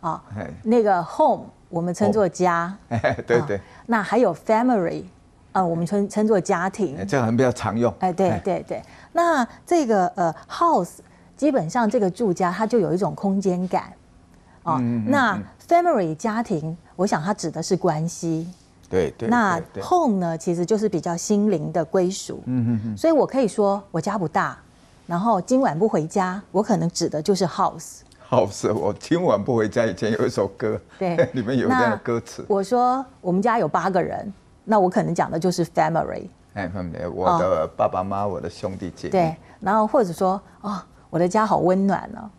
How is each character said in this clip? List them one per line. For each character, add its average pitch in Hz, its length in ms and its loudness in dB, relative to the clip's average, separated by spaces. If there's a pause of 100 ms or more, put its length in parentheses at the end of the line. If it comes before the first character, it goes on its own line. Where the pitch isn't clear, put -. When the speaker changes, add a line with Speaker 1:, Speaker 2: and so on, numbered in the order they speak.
Speaker 1:
哦， 160 180 -4 (180)
Speaker 2:
哎。 190 80 -6 (180)
Speaker 1:
那 226 200 4
个 190 180 2
home， 233 440 2 (240)
我 170 100 -4
们 175 140 -2
称 208 180 2
作 202 160 4
家， 175 500 0 (120)
Speaker 2:
Home。 113 100 -2
<laughs> - 20 -6
哎， 131 120 2 (120)
对， 120 140 4
Speaker 1:
哦， 117 80 -2
Speaker 2:
对。 98 140 -4 (240)
Speaker 1:
那 226 180 0
还 202 140 0
有 202 180 4
family， 208 680 0 (500)
呃， 190 120 2
我 170 80 0
们 170 120 -2
称， 202 240 0
称 214 180 0
作 220 120 4
家 180 300 0
庭。 151 280 -4
Speaker 2:
哎， 98 80 -6
这 - 100 -2
个 135 60 2
好 113 60 0
像 117 100 2
比 127 40 4
较 127 80 6
常 110 300 -2
用。 120 200 2
Speaker 1:
哎， 185 120 0
对， 180 200 2
Speaker 2:
哎。 - 80 -2
Speaker 1:
对， 165 280 -4
对。 131 160 -8 (300)
那 330 340 2 (180)
这 320 220 2
个， 196 200 4 (100)
呃， 165 180 0 (140)
house， 285 480 0 (400)
基 285 120 2
本 202 200 0
上 226 200 0
这 254 80 0
个 190 140 2
住 196 220 0
家， 175 180 0
它 208 160 -2
就 240 100 2
有 160 160 2
一 180 40 0
种 165 180 -2
空 196 240 0
间 185 300 0
感， - 160 -2 (760)
哦， 165 180 0
Speaker 2:
嗯， 120 180 0
嗯， 107 60 -2
嗯， 254 60 0
Speaker 1:
那 247 260 2
Speaker 2:
嗯。 - 60 -8 (220)
Speaker 1:
family 320 480 2
家 220 300 -4
庭， 160 320 -4 (220)
我 180 100 0
想 151 160 0
它 196 100 -2
指 170 160 -4
的 156 140 -6
是 180 140 0
关 160 300 0
系。 165 380 -4 (440)
Speaker 2:
对， 90 280 2
对， - 120 -4
Speaker 1:
那 214 300 2
Speaker 2:
对， 160 60 -10 (100)
对。 196 80 -8
Speaker 1:
home 311 340 2
呢， 165 200 -2
其 175 160 -2
实 170 120 -2
就 220 120 0
是 208 120 0
比 170 100 -2
较 170 160 -4
心 208 340 2
灵 156 220 -2
的 165 140 0
归 185 260 2
属。 - 340 -12
Speaker 2:
嗯， 120 300 0
嗯， 107 120 -2
嗯。 104 100 -6
Speaker 1:
所 311 120 2
以 330 40 4
我 247 120 4
可 262 140 -2
以 247 80 2
说 202 340 0 (100)
我 165 100 -2
家 208 160 -4
不 170 100 -2
大， 156 300 -2 (480)
然 170 140 -4
后 208 220 2
今 262 180 2
晚 185 180 0
不 214 120 2
回 160 180 0
家， 185 340 -2 (100)
我 196 120 0
可 208 140 2
能 165 120 0
指 170 200 -2
的 151 120 -4
就 190 140 2
是 180 100 0
house。 - 540 -4 (300)
Speaker 2:
House， 104 440 2
我 104 200 0
今 170 280 0
晚 107 220 2
不 127 120 0
回 107 140 2
家， 117 160 0
以 104 80 0
前 107 180 -2
有 - 140 0
一 - 40 2
首 104 180 0
歌， 107 320 -4 (180)
Speaker 1:
对。 180 180 -2 (100)
Speaker 2:
<laughs> - 80 -10
里 127 100 -2
面 120 140 -2
有 117 100 2
这 262 60 2
样 254 180 2
的 107 60 -4
歌 117 240 -2
词。 - 260 -16
Speaker 1:
那 208 80 2
我 196 80 0
说 247 420 0 (160)
我 180 100 -2
们 180 80 2
家 226 200 2
有 170 80 0
八 170 240 0
个 175 100 2
人， 156 320 -6 (300)
那 214 160 4
我 180 100 4
可 180 140 0
能 160 100 -2
讲 170 160 0
的 - 80 -4
就 180 140 0
是 175 120 0
family。 160 640 -2 (280)
Speaker 2:
哎， 98 120 -6
family， 87 440 -4
我 92 260 2
的 87 400 2
爸 117 100 2
爸 92 160 -2
妈 98 180 -4
妈， - 20 -2
Speaker 1:
哦。 104 60 -2
Speaker 2:
我 85 120 -6
的 85 80 -6
兄 95 260 -8
弟 92 200 -8
姐 - 120 -10
妹。 - 40 -6
Speaker 1:
对， 165 240 2 (240)
然 202 160 0
后 214 100 4
或 247 180 2
者 175 80 -2
说 190 300 0 (200)
，“哦， 196 200 -8 (300)
我 160 80 0
的 180 80 4
家 214 180 2
好 185 140 2
温 185 260 2
暖 190 300 0
哦。” - 240 -14